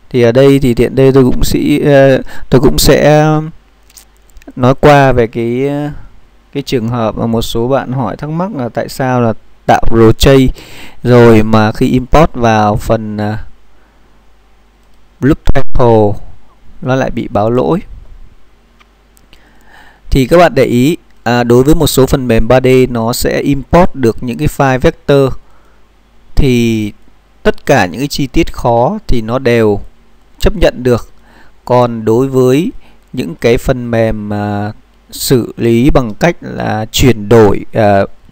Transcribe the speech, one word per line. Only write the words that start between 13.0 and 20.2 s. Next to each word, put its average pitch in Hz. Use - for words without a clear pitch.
ờ, 107
loop 139
title 110
nó 127
lại 127
bị 117
báo 104
lỗi. 139
Thì 131